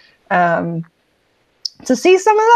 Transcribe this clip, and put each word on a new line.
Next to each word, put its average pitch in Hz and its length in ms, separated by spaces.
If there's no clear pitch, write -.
um, 170 540
to 254 100
see 370 220
some 427 200
of 427 60